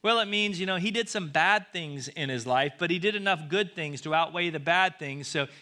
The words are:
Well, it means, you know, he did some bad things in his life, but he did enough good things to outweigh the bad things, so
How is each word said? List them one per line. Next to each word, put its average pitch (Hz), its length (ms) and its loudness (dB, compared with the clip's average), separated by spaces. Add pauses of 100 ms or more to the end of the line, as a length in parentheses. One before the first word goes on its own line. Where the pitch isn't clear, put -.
Well, 233 160 4
it 208 80 0
means, 208 320 0
you 190 60 -2
know, 190 120 0
he 196 140 0
did 226 180 -2
some 180 200 -4
bad 185 440 2
things 147 340 -8
in 143 220 -6
his 120 160 -2
life, 135 320 2
but 170 140 0
he 180 80 0
did 208 160 0
enough 190 340 0
good 190 260 -2
things 147 260 -6
to 156 120 -2
outweigh 170 380 2
the 156 80 -4
bad 175 400 4
things, 139 280 -8
so 139 200 0 (140)